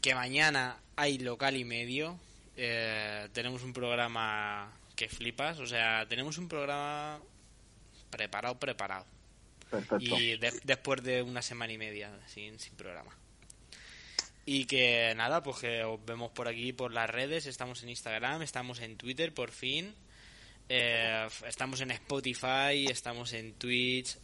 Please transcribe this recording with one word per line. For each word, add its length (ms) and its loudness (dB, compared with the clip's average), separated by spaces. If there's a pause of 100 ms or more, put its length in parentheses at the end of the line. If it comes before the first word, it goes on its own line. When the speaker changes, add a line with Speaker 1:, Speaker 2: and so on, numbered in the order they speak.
Speaker 1:
Que 140 4
mañana 600 4 (180)
hay 240 4
local 360 0
y 100 -2
medio. 540 -2 (380)
Eh, 760 0
tenemos 300 -2
un 100 -8
programa 960 0 (240)
que 120 0
flipas. 520 -4
O 60 -6
sea, 420 2
tenemos 300 -2
un 100 -6
programa 720 -4 (920)
preparado, 500 -2
preparado. 460 -4 (640)
Speaker 2:
Perfecto. 280 0 (220)
Speaker 1:
Y 180 2
de-, 160 2 (100)
después 400 2
de 200 2
una 180 -2
semana 320 -4
y 40 -8
media 340 -6 (160)
sin, 320 -14
sin 160 -12
programa. 360 -12 (1300)
Y 200 2
que 520 8
nada, 240 4
pues 160 -4
que 260 0
os 220 -2
vemos 260 -4
por 160 -4
aquí, 240 -2
por 220 -4
las 160 2
redes. 380 -2
Estamos 340 -8
en 80 -10
Instagram, 540 -2
estamos 360 -6
en 160 -10
Twitter, 380 -2
por 160 -2
fin. 460 -4 (760)
Eh, 560 4
f-, 240 -10
estamos 320 -2
en 80 -2
Spotify, 1000 2
estamos 460 -2
en 220 -8
Twitch 680 2